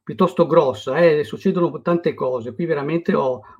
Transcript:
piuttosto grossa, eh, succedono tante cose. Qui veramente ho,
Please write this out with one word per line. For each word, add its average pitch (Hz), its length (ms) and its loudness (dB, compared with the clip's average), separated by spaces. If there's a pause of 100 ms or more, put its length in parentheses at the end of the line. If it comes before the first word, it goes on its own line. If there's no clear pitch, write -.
piuttosto 170 440 0
grossa, 139 500 2
eh, 160 260 4
succedono 170 580 -2
tante 170 320 0
cose. 123 400 -6
Qui 170 120 -6
veramente 160 480 -2
ho, 131 280 -2 (180)